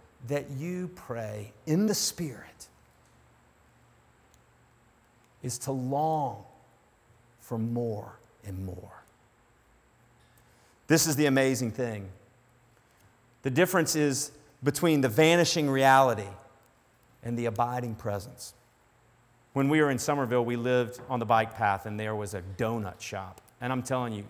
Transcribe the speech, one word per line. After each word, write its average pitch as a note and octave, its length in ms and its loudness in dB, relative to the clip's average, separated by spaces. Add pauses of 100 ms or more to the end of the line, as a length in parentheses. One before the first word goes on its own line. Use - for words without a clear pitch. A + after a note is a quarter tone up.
(280)
that C#3+ 220 -4
you F3 460 -8
pray G#2+ 580 -10 (140)
in F3 180 2
the G#3+ 80 2
Spirit - 720 -6 (2750)
is B2+ 160 -8
to C#3 120 -6
long C3+ 720 -2 (960)
for - 180 -8
more A2+ 600 -4 (260)
and F#2+ 200 -8
more. - 380 -14 (1800)
This D#3+ 200 4
is D3 80 0
the D3+ 100 4
amazing C3 460 2
thing. G#2+ 380 -6 (1300)
The C#3 80 -4
difference E3 460 2
is D3 360 0 (320)
between D3 380 2
the B2+ 80 4
vanishing D#3 600 4
reality C3 580 6 (960)
and A#2+ 160 -4
the A#2 60 -2
abiding A#2+ 500 -2
presence. - 580 -8 (1000)
When C#3 160 2
we D#3 120 4
were C#3+ 100 4
in B2 80 0
Somerville, B2+ 460 0
we A#2+ 120 -2
lived B2 420 0 (100)
on B2 100 -2
the A#2 60 -2
bike A2+ 300 4
path, G2+ 300 0
and G#2 140 -8
there G#2+ 160 -4
was G#2 180 -6
a F#2 80 -8 (160)
donut A2 420 -4
shop. F#2+ 400 -12 (220)
And B2 100 -4
I'm B2+ 100 -2
telling B2 320 -4
you, G#2 160 -10